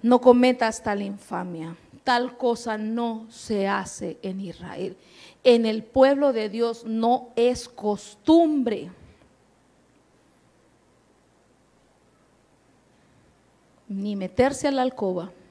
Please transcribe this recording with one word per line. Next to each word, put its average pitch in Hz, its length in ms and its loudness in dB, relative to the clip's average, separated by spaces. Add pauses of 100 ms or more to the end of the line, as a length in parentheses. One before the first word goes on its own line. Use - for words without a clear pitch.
No 240 180 6
cometas 247 600 4
tal 202 200 -4
infamia. 180 720 -10 (260)
Tal 247 340 -2
cosa 233 400 -4
no 226 540 -6
se 196 380 -4
hace 196 540 -6
en 190 180 -8
Israel. 185 560 -12 (480)
En 233 200 6
el 220 200 -2
pueblo 277 480 4
de 214 160 -2
Dios 233 360 -4
no 226 520 -2
es 247 320 0
costumbre 240 1200 0 (4000)
ni 202 300 -6
meterse 247 500 0
a 285 60 2
la 262 100 0
alcoba 185 480 -4 (200)